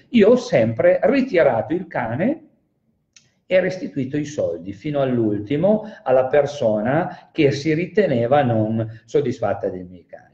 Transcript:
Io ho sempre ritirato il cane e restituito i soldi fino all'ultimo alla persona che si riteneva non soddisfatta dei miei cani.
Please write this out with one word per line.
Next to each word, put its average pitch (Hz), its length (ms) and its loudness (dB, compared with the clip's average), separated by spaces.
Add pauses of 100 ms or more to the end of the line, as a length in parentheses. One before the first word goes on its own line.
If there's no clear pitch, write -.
(100)
Io 214 200 6
ho 247 60 6
sempre 165 680 2
ritirato 160 680 0
il 185 140 -4
cane 147 640 -4 (1000)
e 185 140 2
restituito 147 580 -6
i 151 80 -4
soldi 85 480 -6
fino 147 260 -6
all'ultimo 127 840 0 (180)
alla 127 240 2
persona 139 1040 0
che 143 180 4
si 156 220 -2
riteneva 147 680 2
non 110 640 -2
soddisfatta 110 640 -2
dei 92 140 -12
miei 90 200 -20
cani. - 300 -20